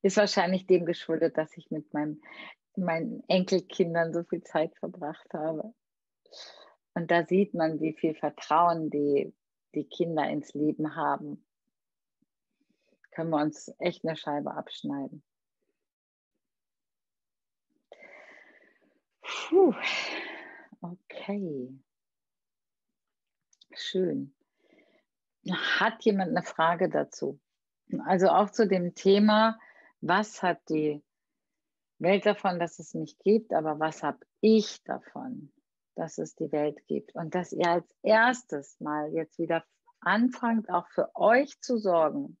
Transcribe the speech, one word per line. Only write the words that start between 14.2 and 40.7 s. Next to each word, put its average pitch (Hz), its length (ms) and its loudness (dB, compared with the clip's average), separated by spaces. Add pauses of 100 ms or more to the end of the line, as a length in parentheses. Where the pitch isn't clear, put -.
abschneiden. 147 680 -8 (4000)
Puh. 349 520 4 (1040)
Okay. 175 880 -10 (2000)
Schön. 147 600 -4 (1120)
Hat - 560 -2
jemand 196 260 2
eine 170 120 0
Frage 165 460 0
dazu? 143 520 -4 (640)
Also 185 240 4
auch 190 220 4
zu 220 180 2
dem 175 260 0
Thema, 214 640 4 (420)
was 190 420 -2
hat 175 260 0
die 151 340 -2 (960)
Welt 190 280 2
davon, 196 320 0
dass 170 200 -6
es - 160 -18
mich 160 240 -8
gibt, 220 340 4
aber 156 280 0
was 156 220 -2
hab 147 200 -4 (180)
ich 220 440 4
davon, - 680 -10 (440)
dass 165 220 -8
es 160 160 -8
die 156 180 -6
Welt 147 340 -2
gibt? - 280 -6
Und 160 200 -8
dass 180 180 -4
ihr 175 160 0
als 170 340 -2
erstes 220 800 2
mal 151 320 -4
jetzt 160 260 -6
wieder 165 260 -2 (360)
anfangt, 226 680 0